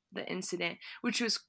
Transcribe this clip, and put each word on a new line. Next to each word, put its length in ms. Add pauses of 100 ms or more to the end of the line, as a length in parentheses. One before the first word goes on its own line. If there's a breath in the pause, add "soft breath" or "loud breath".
(120)
the 200
incident, 480 (220 loud breath)
which 200
was 280